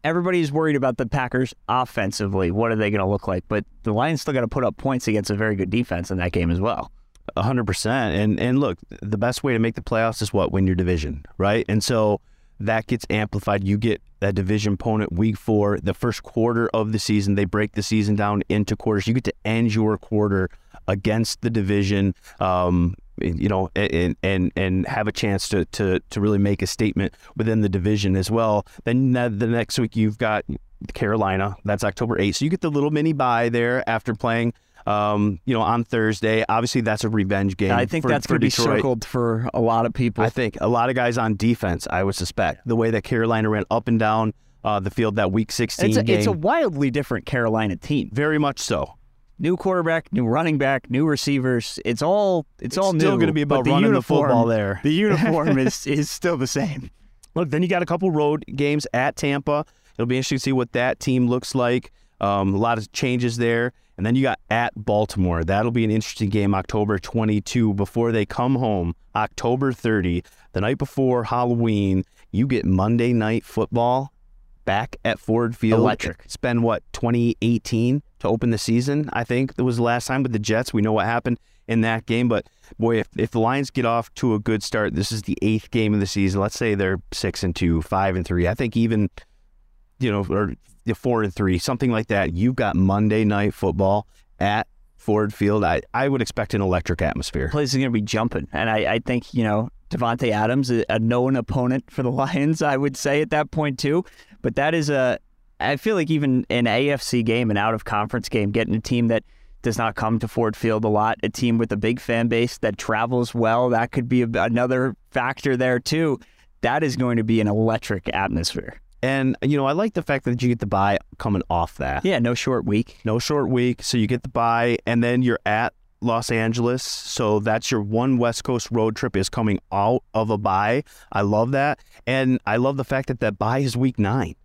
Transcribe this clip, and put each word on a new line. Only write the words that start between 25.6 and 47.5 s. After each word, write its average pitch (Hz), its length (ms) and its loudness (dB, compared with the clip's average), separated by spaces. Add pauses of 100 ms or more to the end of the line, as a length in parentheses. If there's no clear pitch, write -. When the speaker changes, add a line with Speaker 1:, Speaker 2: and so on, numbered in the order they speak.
Speaker 2:
to, 92 340 -2 (120)
to 104 100 -4
really 104 160 2
make 101 240 2
a 92 60 -2
statement - 480 -2 (200)
within 110 260 2
the 104 80 2
division 98 460 0
as 95 140 0
well. 110 380 2 (160)
Then 127 300 2
the, 123 160 2
the 110 180 -2
next 117 320 -2
week 117 160 -2
you've 107 220 2
got 107 260 0 (500)
Carolina. 98 720 0
That's 101 200 -2
October 113 360 -2
eighth. 101 160 0
So 139 100 -2
you 160 60 0
get 185 100 -2
the 165 80 0
little 147 220 0
mini 151 220 0
bye 120 360 2
there 120 400 0
after 113 240 -2
playing, 117 400 0 (320)
um, 104 600 0
you 131 80 0
know, 113 80 2
on 117 240 0
Thursday. 110 640 0
Obviously, 117 320 0
that's 110 240 0
a 110 40 0
revenge 98 460 0
game 95 160 0
Speaker 1:
I 120 140 2
think 160 180 -2
Speaker 2:
for, 131 60 0
Speaker 1:
that's 143 180 0
Speaker 2:
for - 60 2
Speaker 1:
gonna 131 80 2
be 139 80 2
Speaker 2:
Detroit. 110 300 0
Speaker 1:
circled 120 260 -2
for 120 480 -2
a - 80 0
lot 113 240 2
of 117 80 -2
people. 117 300 0
Speaker 2:
I 113 60 2
think 117 300 -2
a 90 80 0
lot 120 220 2
of 127 60 -2
guys 120 220 2
on 110 200 0
defense, 110 520 0
I 92 140 0
would 98 120 0
suspect, 90 520 -4
the 117 80 0
way 113 160 2
that 107 140 0
Carolina 113 440 0
ran 107 220 0
up 113 160 0
and 117 100 2
down, 110 360 2 (320)
uh, 104 160 0
the 98 100 -4
field 110 240 0
that 101 160 0
week 107 220 -2
sixteen 120 380 0
Speaker 1:
It's 107 60 2
a, 107 60 2
Speaker 2:
game. - 140 2
Speaker 1:
it's 214 100 2
a 208 60 2
wildly 170 580 0
different 131 340 -4
Carolina 110 520 0